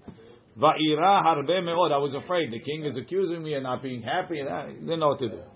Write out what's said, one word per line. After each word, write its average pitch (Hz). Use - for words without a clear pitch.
ואירא 156
הרבה 160
מאוד, 170
I 143
was 139
afraid. 156
The 117
king 151
is 131
accusing 170
me 151
of 139
not 127
being 127
happy. 156
And 139
I 160
didn't 156
know 156
what 123
to 120
do. 98